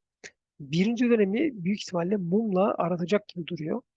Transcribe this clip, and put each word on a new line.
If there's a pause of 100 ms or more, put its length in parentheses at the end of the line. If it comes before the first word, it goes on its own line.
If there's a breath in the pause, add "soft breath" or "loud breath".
(600 loud breath)
Birinci
dönemi
büyük
ihtimalle
mumla
aratacak
gibi
duruyor. (160)